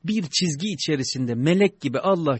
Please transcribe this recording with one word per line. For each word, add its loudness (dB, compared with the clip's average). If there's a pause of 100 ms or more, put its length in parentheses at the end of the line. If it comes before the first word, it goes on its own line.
bir -2
çizgi -2
içerisinde -2
melek 2
gibi -2
Allah 0